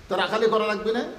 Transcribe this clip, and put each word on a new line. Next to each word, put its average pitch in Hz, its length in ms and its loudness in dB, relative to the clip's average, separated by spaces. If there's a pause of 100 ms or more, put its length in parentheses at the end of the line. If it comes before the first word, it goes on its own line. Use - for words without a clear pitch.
তো 185 80 -2
রাখালি 196 300 2
করা 214 200 2
লাগবে 208 260 -2
না? 240 100 0 (160)